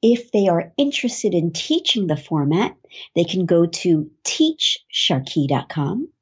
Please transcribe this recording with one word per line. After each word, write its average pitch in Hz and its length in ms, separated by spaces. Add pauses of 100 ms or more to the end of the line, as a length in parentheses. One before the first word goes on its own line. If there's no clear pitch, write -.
If 233 300
they 202 160
are 170 280
interested 254 560
in 170 200
teaching 254 560
the 151 80
format, 156 580 (400)
they 175 80
can 180 240
go 170 200
to 160 440 (140)
teach - 560 (120)
sharqui 139 540
dot 135 220
com. 165 400 (140)